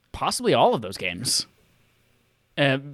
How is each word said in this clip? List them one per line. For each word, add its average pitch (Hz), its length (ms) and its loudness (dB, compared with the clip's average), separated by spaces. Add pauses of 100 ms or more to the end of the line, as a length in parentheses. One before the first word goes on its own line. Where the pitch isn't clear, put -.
(120)
Possibly 190 420 0
all 143 200 6
of 147 80 -2
those 95 160 -8
games. 92 480 -4 (1120)
Uh, 139 220 2 (140)